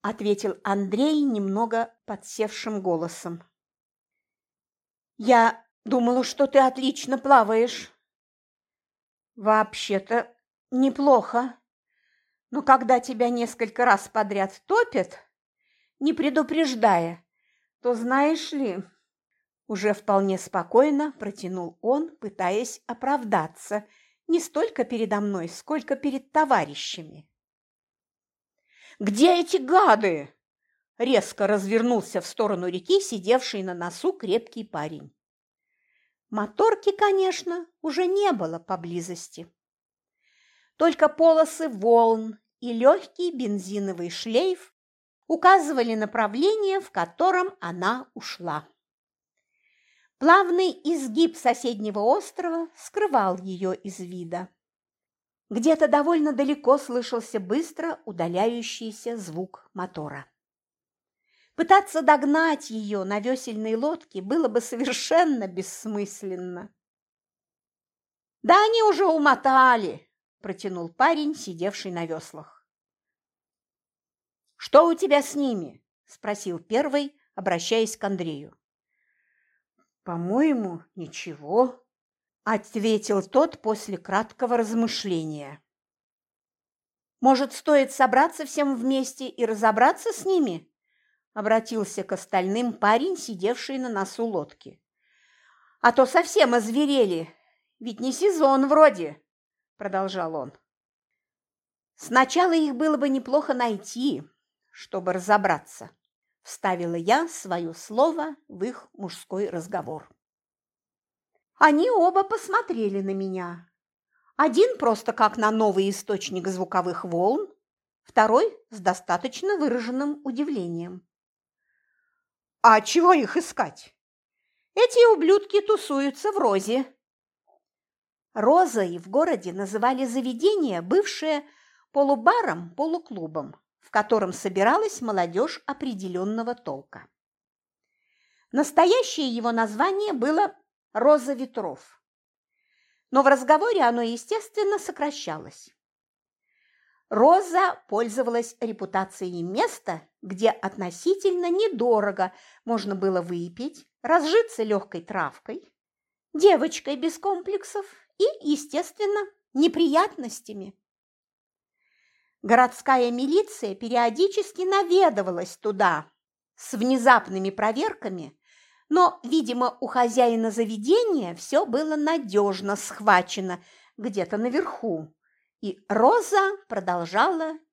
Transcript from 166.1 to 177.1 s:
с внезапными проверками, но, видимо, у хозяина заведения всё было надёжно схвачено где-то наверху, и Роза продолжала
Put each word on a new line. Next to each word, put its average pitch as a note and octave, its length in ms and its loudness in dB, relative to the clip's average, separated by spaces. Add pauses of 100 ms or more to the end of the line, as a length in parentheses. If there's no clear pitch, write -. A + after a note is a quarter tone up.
с - 180 -14
внезапными A#3 760 2
проверками, G#3+ 880 -6 (500)
но, F4 340 2
видимо, B3 580 -2
у B3+ 60 -6
хозяина A#3 640 2
заведения A3+ 840 0
всё C#4 300 0
было D#4 320 -2
надёжно G3+ 800 0
схвачено F#3 880 0 (340)
где-то G#3 400 -6
наверху, A3+ 760 -4 (480)
и G3 280 -8
Роза G4 680 4 (120)
продолжала G#3 920 -2 (140)